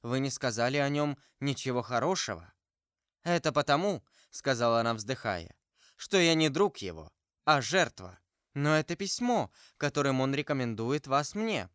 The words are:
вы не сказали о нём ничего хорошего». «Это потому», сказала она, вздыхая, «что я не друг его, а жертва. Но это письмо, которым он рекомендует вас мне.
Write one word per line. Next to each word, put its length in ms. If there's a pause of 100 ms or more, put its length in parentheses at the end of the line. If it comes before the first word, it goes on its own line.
вы 180
не 100
сказали 460
о 120
нём 300 (220)
ничего 420
хорошего». 680 (720)
«Это 280
потому», 500 (300)
сказала 480
она, 140
вздыхая, 600 (420)
«что 220
я 160
не 140
друг 300
его, 340 (320)
а 160
жертва. 580 (360)
Но 220
это 200
письмо, 540 (280)
которым 420
он 140
рекомендует 720
вас 280
мне. 400